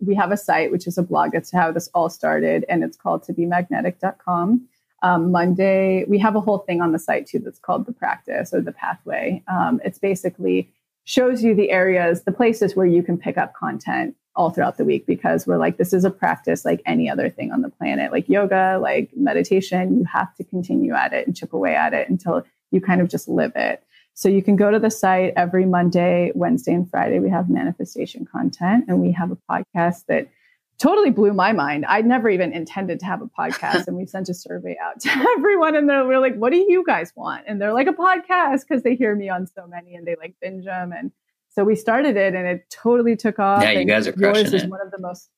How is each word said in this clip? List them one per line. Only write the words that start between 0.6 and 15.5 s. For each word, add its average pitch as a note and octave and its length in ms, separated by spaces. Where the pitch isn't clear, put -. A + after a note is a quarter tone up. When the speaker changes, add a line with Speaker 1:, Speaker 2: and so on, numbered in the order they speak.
Speaker 1:
which F3 160
is F3 100
a F3+ 60
blog. D#3 280
That's E3 200
how F3 200
this E3+ 220
all E3+ 160
started. D#3+ 580
And E3+ 160
it's E3 140
called E3+ 260
to E3+ 100
be E3+ 120
magnetic F3+ 540
dot F#3+ 180
com. F3+ 500
Um, F3+ 280
Monday, F#3+ 760
we G3+ 120
have G#3+ 160
a G#3+ 60
whole G3+ 180
thing F3 220
on E3+ 100
the D#3+ 80
site - 280
too - 120
that's - 200
called - 260
The A#3+ 80
Practice - 600
or - 80
The - 100
Pathway. - 760
Um, F3+ 380
it's F#3+ 140
basically F#3 680
shows B3+ 360
you A3+ 100
the G3+ 160
areas, F3+ 540
the F#3+ 80
places A3+ 440
where F#3+ 120
you F3 160
can F3 140
pick E3+ 200
up D#3+ 160
content C3+ 640
all E3+ 140
throughout - 280
the D3+ 60
week, D3 220
because E3 420
we're F3 100